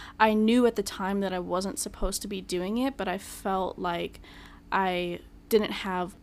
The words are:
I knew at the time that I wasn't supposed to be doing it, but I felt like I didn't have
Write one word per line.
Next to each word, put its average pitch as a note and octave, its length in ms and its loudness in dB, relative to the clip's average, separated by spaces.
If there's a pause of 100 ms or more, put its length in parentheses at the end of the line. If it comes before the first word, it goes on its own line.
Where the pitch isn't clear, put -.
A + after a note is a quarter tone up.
(180)
I A3 160 6
knew A3 320 6
at A3+ 120 2
the G3+ 60 0
time G3 360 -2
that F#3+ 140 -2
I F#3 60 -2
wasn't F3+ 380 -2
supposed - 440 -2
to G3+ 80 -6
be G3+ 100 -4
doing F#3 380 -2
it, C4 180 0
but A#3 140 -2
I F3+ 80 -2
felt F#3+ 600 -2
like F3 440 -4 (500)
I F3+ 480 0 (300)
didn't G#3+ 220 6
have F#3 520 -4